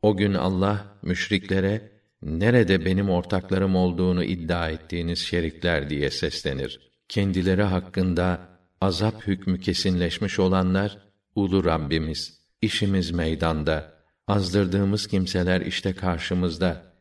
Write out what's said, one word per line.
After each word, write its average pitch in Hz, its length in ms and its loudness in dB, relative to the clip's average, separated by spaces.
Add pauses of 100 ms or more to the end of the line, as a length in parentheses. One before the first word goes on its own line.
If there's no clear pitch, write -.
O 107 160 4
gün 101 160 2
Allah, 98 680 -2
müşriklere, 95 880 -2 (300)
"Nerede 95 640 4
benim 95 240 2
ortaklarım 92 640 0
olduğunu 90 480 2
iddia 85 460 -2
ettiğiniz 85 500 -4
şerikler?" 82 720 -2
diye 71 200 0
seslenir. - 720 -6 (300)
Kendileri 95 540 2
hakkında 92 760 0 (420)
azap 104 460 0
hükmü 95 320 -2
kesinleşmiş 90 800 -2
olanlar, 95 580 2 (380)
"Ulu 95 300 2
Rabbimiz, 80 760 -2 (220)
işimiz 98 500 0
meydanda, 80 840 -2 (340)
azdırdığımız 98 800 2
kimseler 92 540 0
işte - 320 -4
karşımızda 90 880 -2 (180)